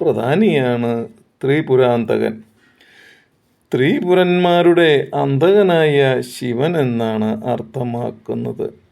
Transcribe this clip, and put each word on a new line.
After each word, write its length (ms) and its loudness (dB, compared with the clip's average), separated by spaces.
പ്രധാനിയാണ് 1040 0
ത്രിപുരാന്തകൻ. 960 0
ത്രിപുരന്മാരുടെ 1400 2
അന്തകനായ 1040 2
ശിവൻ 560 -4
എന്നാണ് 680 -2
അർത്ഥമാക്കുന്നത്. 1300 -8